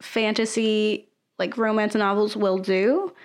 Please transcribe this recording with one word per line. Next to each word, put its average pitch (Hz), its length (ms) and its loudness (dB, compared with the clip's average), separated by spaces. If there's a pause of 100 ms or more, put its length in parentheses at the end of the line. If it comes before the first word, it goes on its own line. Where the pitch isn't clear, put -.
fantasy, 220 1080 0 (280)
like, - 200 -4
romance 214 380 0
novels 208 420 0
will 196 200 2
do. 202 560 0 (120)